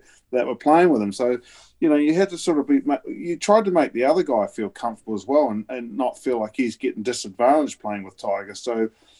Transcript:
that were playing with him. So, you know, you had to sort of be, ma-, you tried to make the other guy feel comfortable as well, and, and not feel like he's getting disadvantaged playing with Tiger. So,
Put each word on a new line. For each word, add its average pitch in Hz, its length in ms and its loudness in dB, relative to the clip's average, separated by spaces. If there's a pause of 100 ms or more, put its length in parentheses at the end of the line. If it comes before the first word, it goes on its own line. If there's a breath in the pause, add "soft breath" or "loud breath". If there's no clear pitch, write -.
(320 soft breath)
that 123 160 0
were 123 80 -4
playing 160 340 4
with 120 140 2
him. 101 100 -4
So, 123 240 -2 (420 soft breath)
you 170 80 0
know, 151 100 4
you 147 180 2
had 190 160 0
to 175 80 -10
sort 165 180 0
of 139 100 0
be, 139 140 4
ma-, 143 240 0
you 170 320 -8
tried 208 280 4
to 190 60 -2
make 160 220 2
the 120 120 0
other 165 180 2
guy 117 240 0
feel 104 220 -6
comfortable 113 440 -10
as 98 140 -8
well, 139 240 2
and, 107 180 -6
and 120 260 -10
not 127 220 -4
feel 123 220 -2
like 107 160 -6
he's 120 200 -2
getting 120 280 -6
disadvantaged 123 760 0
playing 104 220 -8
with 95 160 -18
Tiger. 101 380 -6
So, 113 340 -2 (300 soft breath)